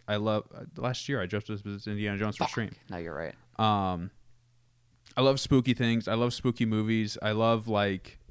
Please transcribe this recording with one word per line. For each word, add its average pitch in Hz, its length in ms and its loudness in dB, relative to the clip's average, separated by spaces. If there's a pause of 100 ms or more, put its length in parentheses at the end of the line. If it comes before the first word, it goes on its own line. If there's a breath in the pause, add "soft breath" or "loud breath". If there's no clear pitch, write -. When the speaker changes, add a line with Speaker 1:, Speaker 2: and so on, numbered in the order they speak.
Speaker 1:
I 104 80 0
love, 107 300 0 (100)
uh, 110 80 -14 (140)
last 123 320 -4
year 131 120 0
I 90 40 -2
dressed 104 240 -4
up 107 80 -4 (100)
as 101 180 -8
Indiana 104 320 -2
Jones 107 200 -2
for 147 80 0
Speaker 2:
Fuck. - 60 -4
Speaker 1:
stream. 113 200 -4 (180)
Speaker 2:
No, 90 60 -10
you're 85 180 -6
right. 76 220 -8 (240)
Speaker 1:
Um, 95 500 2 (1080)
I 127 40 2
love 135 200 4
spooky 127 320 4
things. 117 340 0
I 101 60 0
love 117 200 2
spooky 120 320 0
movies. 110 560 0
I 107 120 0
love, 113 340 2
like, 101 520 0 (120)